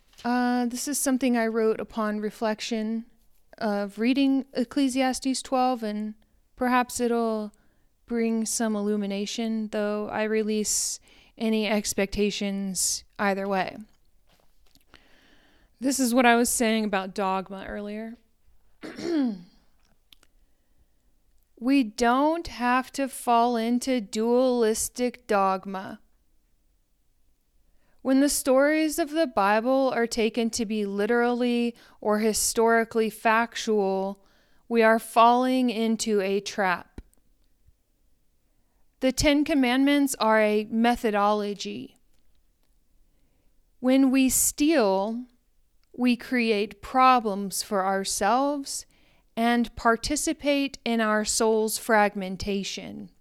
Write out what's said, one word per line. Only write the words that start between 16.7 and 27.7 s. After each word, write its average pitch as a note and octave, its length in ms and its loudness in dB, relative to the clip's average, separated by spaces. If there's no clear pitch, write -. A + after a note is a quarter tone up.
about F#3+ 300 -4
dogma F#3+ 540 -4
earlier. G#3+ 480 -10
<clears throat> C#4+ 540 -2
We C4+ 260 2
don't C4+ 640 0
have B3 440 -2
to C4+ 160 -4
fall A#3+ 480 0
into A#3+ 440 0
dualistic A#3+ 1300 0
dogma. G3 760 -2